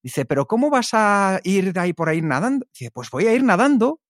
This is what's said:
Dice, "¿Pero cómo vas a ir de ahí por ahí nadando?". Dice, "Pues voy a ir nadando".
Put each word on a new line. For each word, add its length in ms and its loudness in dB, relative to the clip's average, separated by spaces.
Dice, 220 -6
"¿Pero 220 -2
cómo 240 0
vas 220 0
a 500 2
ir 300 0
de 60 -4
ahí 140 0
por 160 -2
ahí 140 0
nadando?". 500 -2
Dice, 180 -12
"Pues 200 -14
voy 160 0
a 60 4
ir 100 2
nadando". 680 2